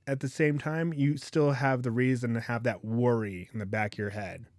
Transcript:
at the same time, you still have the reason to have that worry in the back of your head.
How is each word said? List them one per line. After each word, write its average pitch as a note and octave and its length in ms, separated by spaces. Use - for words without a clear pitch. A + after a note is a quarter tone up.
at C#3 140
the C#3 80
same D3+ 300
time, D#3+ 360
you C#3+ 220
still D3 360
have C3 300
the B2+ 80
reason B2 440
to A#2 60
have A#2 240
that A2+ 200
worry A2 680
in A2 60
the G#2 80
back G#2+ 280
of - 40
your G#2 120
head. G2 360